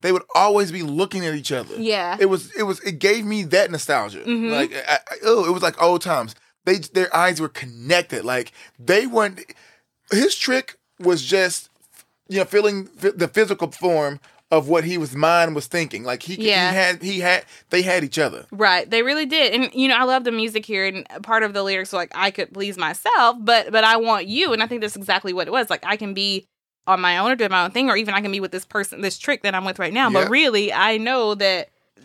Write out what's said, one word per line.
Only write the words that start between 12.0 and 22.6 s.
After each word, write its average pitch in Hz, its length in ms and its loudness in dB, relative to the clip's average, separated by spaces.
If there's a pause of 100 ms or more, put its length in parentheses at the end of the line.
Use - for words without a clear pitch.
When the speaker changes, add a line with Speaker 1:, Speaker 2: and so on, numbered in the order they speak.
Speaker 1:
you 190 120 -2
know, 180 40 2
feeling 202 460 0 (120)
f-, 202 140 -2
the 170 120 -2
physical 190 420 0
form 151 500 -2 (320)
of 151 160 4
what 160 160 4
he 180 120 -4
was, 143 200 -6
mind 165 400 2
was 143 100 -6
thinking. 151 380 -4
Like, 123 180 -6
he, 180 140 -10
Speaker 2:
Yeah. 196 340 2
Speaker 1:
he 190 60 0
had, 180 260 0
he 190 180 -6
had, 180 240 2 (260)
they 180 120 2
had 180 220 0
each 135 140 -6
other. 104 340 -2
Speaker 2:
Right. 196 360 2
They 226 140 0
really 285 240 0
did. 269 260 2
And, 247 220 0
you 262 140 2
know, 240 80 4
I 254 80 2
love 254 200 2
the 247 60 -2
music 220 340 -4
here. 190 220 -4
And 190 180 -6 (200)
part 220 180 0
of 208 100 -2
the 196 120 -2
lyrics 190 280 -4
were 190 60 -4
like, 175 160 -6
"I 196 160 2
could 196 240 -8
please 196 240 -8